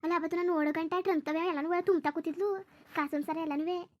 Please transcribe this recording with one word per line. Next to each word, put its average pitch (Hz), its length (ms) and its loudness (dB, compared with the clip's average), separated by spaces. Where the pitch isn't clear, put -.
ಅಲ್ಲ, 330 120 2
ಅವತ್ತು 330 200 0
ನಾನು 349 160 2
ನೋಡೋ 302 180 2
ಗಂಟ 320 300 -2
ಟ್ರಂಕ್ 359 240 2
ತವೆ 320 220 -2
ಎಲ್ಲನೂ 330 340 0
ತುಂಬ್ತಾ 349 300 4
ಕೂತಿದ್ಲು, 349 540 -2
ಕಾಸನ್ 294 280 -2
ಸರ 311 140 -4
ಎಲ್ಲನೂ. 330 520 -2